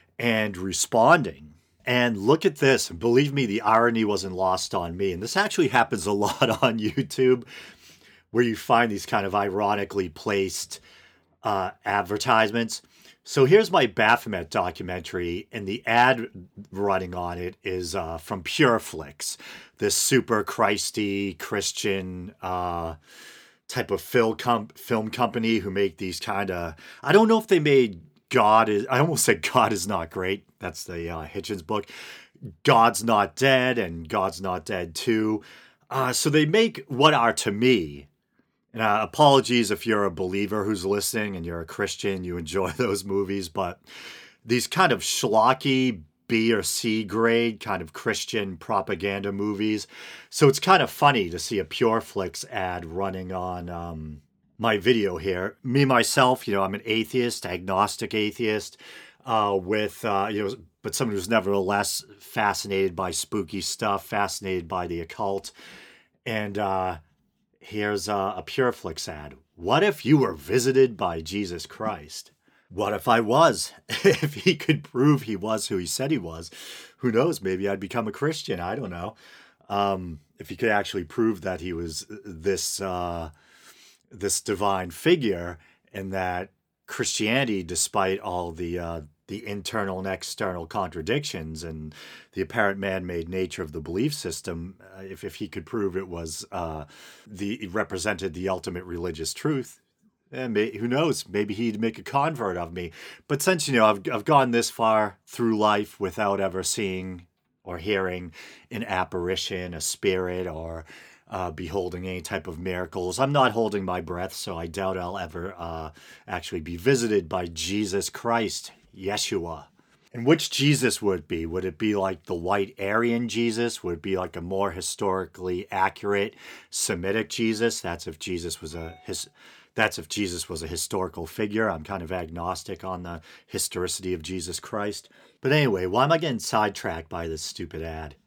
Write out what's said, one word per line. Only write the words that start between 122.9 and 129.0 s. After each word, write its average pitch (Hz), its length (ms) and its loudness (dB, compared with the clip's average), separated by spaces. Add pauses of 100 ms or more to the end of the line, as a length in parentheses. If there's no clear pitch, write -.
Jesus? 113 520 -2
Would 87 120 -4
it 80 80 -8
be 95 160 -2
like 90 180 -4
a 90 60 -8
more 95 300 -2
historically 92 1000 -4
accurate 101 640 0 (340)
Semitic 101 600 -2
Jesus? 113 500 0
That's 85 280 -8
if 80 120 -10
Jesus 87 400 -6
was 80 160 -12
a 82 300 -10